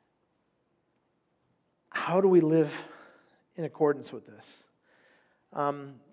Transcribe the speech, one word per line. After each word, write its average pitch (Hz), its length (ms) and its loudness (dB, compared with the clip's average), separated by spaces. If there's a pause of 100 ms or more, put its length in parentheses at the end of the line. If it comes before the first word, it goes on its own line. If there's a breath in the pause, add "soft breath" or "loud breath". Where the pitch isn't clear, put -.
(1900 soft breath)
How 175 320 -4
do 196 60 4
we 180 140 6
live 156 320 2 (800 loud breath)
in 165 100 -8
accordance 143 460 -2
with 113 140 -16
this? - 320 -20 (960)
Um, 143 420 -6 (180)